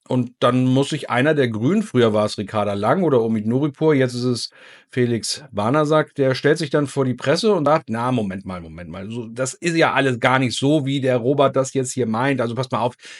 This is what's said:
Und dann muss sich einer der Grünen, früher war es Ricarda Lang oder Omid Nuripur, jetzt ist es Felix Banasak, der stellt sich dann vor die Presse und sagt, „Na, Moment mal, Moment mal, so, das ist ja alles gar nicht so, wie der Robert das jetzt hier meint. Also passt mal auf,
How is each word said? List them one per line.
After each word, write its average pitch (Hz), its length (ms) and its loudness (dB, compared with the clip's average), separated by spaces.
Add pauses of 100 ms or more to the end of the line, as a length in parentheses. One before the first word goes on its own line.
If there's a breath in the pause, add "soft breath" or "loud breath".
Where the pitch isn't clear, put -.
Und 123 300 0
dann 127 260 2
muss 131 260 2
sich 147 200 -6
einer 131 240 2
der 131 140 2
Grünen, 127 340 0
früher 117 320 2
war 107 100 2
es - 140 -4
Ricarda 104 360 -2
Lang 117 280 0
oder 135 200 4
Omid 113 220 -2
Nuripur, 143 500 0
jetzt 127 200 2
ist 120 80 -4
es 123 280 -2 (380 loud breath)
Felix 120 600 -2
Banasak, 147 640 0
der 131 220 2
stellt 151 220 2
sich 160 120 -6
dann 147 160 0
vor 135 180 -2
die 127 100 0
Presse 170 380 0
und 165 140 0
sagt, 156 240 0
„Na, 120 220 -2
Moment 98 340 -2
mal, 90 140 -8
Moment 82 280 -14
mal, 95 220 -12
so, 117 160 -10
das 127 260 -6
ist 170 240 -4
ja 151 180 2
alles 131 260 2
gar 131 180 4
nicht 131 180 0
so, 139 300 2
wie 139 140 -2
der 127 160 0
Robert 135 400 2
das 131 180 -2
jetzt 131 180 -4
hier 120 140 -2
meint. 123 340 -2
Also 117 140 -4
passt 127 160 -6
mal 113 100 -2
auf, 123 140 -2 (260 loud breath)